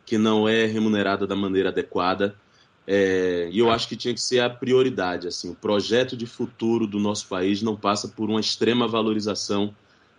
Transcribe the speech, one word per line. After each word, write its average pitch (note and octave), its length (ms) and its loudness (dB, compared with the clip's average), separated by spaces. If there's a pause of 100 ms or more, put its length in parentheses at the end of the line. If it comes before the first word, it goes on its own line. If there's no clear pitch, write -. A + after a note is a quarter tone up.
que A2+ 140 0
não G#2+ 300 4
é A2+ 180 2
remunerada G#2 600 0
da G2 100 -4
maneira F#2+ 320 0
adequada, F#2 680 -2 (520)
é... F#2 680 2
e F#2+ 60 -2
eu A#2 120 4
acho A#2 160 0
que A#2 100 -10
tinha A#2+ 180 -4
que G#2 60 -8
ser B2 200 0
a B2 100 2
prioridade, A2 760 0
assim, F2 220 -10
o E2+ 40 -12
projeto G#2 640 0
de A#2 100 -6
futuro A2+ 600 -2
do G2+ 120 -4
nosso G#2 300 -2
país G2 340 0
não A2 140 -2
passa G#2 320 0
por G#2+ 200 -4
uma G#2+ 120 2
extrema A#2 480 2
valorização G#2+ 880 -2 (440)